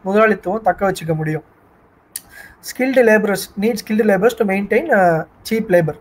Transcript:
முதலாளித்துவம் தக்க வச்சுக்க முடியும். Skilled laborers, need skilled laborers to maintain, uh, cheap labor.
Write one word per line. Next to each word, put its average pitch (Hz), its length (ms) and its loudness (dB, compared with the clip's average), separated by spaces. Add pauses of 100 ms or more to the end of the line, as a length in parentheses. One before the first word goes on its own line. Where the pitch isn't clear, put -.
முதலாளித்துவம் 208 600 0
தக்க 190 300 0
வச்சுக்க 165 240 -6
முடியும். 156 280 -6 (1160)
Skilled 262 340 -4
laborers, 214 560 2 (100)
need 226 140 0 (120)
skilled 214 180 0
laborers 202 300 2
to 226 100 -2
maintain, 202 440 -2
uh, 175 360 2 (240)
cheap 220 180 -2
labor. 170 340 2